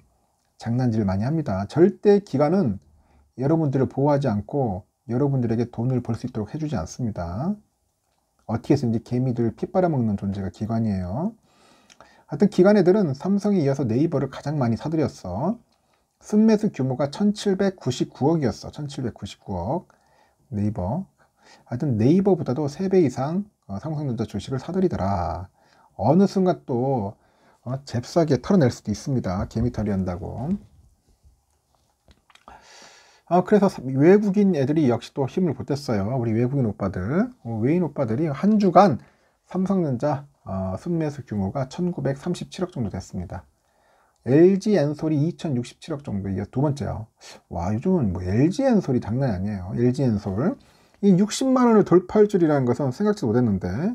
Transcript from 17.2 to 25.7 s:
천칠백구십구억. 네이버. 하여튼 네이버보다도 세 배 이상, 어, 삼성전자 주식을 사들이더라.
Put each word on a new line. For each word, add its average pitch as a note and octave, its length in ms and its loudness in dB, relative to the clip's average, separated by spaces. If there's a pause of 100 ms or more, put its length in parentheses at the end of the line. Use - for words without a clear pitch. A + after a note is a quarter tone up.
천칠백구십구억. A#2 1200 -8 (600)
네이버. G#2 580 -4 (580)
하여튼 B2+ 320 -2
네이버보다도 D#3 720 2
세 F#3+ 200 -6
배 F#3+ 120 4
이상, D#3 460 0 (200)
어, G2 140 -10
삼성전자 C#3+ 460 -4
주식을 B2 340 -6
사들이더라. F#2 880 -2 (480)